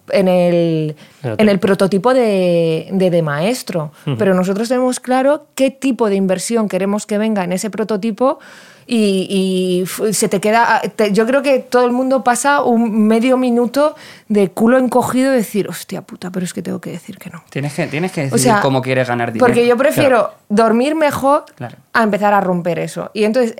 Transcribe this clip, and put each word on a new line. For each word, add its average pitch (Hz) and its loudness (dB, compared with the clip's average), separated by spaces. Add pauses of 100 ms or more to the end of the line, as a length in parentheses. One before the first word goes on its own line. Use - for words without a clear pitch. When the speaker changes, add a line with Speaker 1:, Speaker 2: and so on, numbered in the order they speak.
(120)
Speaker 1:
en 185 2
el, 170 0 (260)
Speaker 2:
Claro. 117 -6
Speaker 1:
en 214 4
el 196 2
prototipo 196 2
de, 175 0
de, 185 2
de 170 2
maestro. 160 -4 (140)
Speaker 2:
Ujú. 143 -2
Speaker 1:
Pero 196 2
nosotros 196 -2
tenemos 254 -2
claro 262 -2
qué 269 0
tipo 254 -2
de 196 0
inversión 190 -2
queremos 196 -4
que 208 -4
venga 214 -2
en 175 -4
ese 185 -4
prototipo 220 -2 (500)
y, 202 0
y 185 0
f-, 196 -4
se 185 0
te 190 0
queda, 220 2 (160)
te, 214 0
yo 220 2
creo 262 2
que 262 2
todo 247 0
el 247 0
mundo 262 0
pasa 277 2
un 226 2
medio 226 2
minuto 254 0 (340)
de 208 2
culo 233 2
encogido 254 0
y - 2
decir, 208 -2
"Hostia 190 -10
puta, 185 -14
pero 185 -6
es 175 -8
que 190 -10
tengo 185 -8
que - -12
decir 190 -16
que - -18
no". 165 -20
Speaker 3:
Tienes 143 -6
que, 156 -4
tienes 170 -4
que 165 -4
Speaker 1:
O - -2
Speaker 3:
decidir 135 0
Speaker 1:
sea, 202 4
Speaker 3:
cómo 131 2
quieres 127 0
ganar 120 -2
dinero. 233 2
Speaker 1:
porque 240 4
yo 240 4
prefiero 269 2 (100)
Speaker 2:
Claro. - -12 (140)
Speaker 1:
dormir 226 2
mejor 294 0 (120)
Speaker 3:
Claro. - -12 (160)
Speaker 1:
a 233 2
empezar 208 2
a 202 4
romper 180 -2
eso. 165 -8
Y 208 0
entonces, 226 0